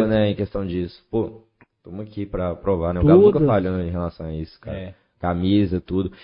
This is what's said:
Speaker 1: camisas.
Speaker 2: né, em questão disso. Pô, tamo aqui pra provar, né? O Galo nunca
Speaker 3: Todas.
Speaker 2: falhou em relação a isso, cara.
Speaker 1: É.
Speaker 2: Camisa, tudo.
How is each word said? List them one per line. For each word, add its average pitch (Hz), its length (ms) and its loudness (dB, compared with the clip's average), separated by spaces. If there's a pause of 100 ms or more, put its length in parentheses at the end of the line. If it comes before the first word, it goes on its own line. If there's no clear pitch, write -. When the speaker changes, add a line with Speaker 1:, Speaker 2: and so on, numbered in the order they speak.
Speaker 1:
camisas. 107 180 2
Speaker 2:
né, 104 100 4
em 95 40 -4
questão 98 300 -4
disso. 87 460 -6
Pô, 113 300 -4 (420)
tamo 98 180 -12
aqui 104 240 -10
pra 90 300 -4
provar, 87 380 -2
né? 90 80 -2
O - 40 4
Galo 165 160 8
nunca 208 180 6
Speaker 3:
Todas. 151 80 2
Speaker 2:
falhou 92 340 0
em 87 80 -6
relação 87 360 -6
a 80 80 -8
isso, 78 280 -10
cara. - 160 -12
Speaker 1:
É. 92 160 -14 (260)
Speaker 2:
Camisa, 90 640 0
tudo. 92 300 -4 (120)